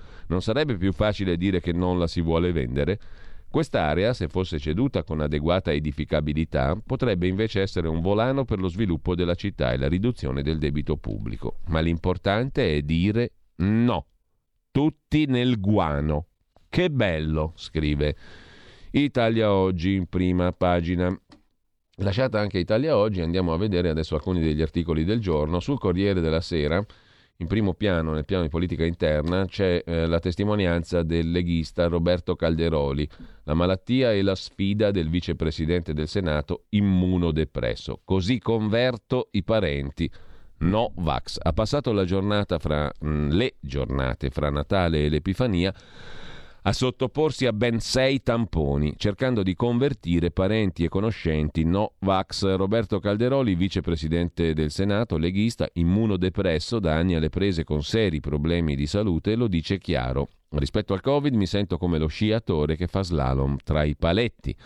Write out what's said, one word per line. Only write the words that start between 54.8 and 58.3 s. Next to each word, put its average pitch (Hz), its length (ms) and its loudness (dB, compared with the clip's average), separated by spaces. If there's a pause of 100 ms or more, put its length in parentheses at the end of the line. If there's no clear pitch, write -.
leghista, 95 580 0
immunodepresso, 92 1040 2
da 78 160 2
anni 87 180 2
alle 78 140 2
prese 90 340 0
con 76 220 -2
seri 101 340 0
problemi 76 560 0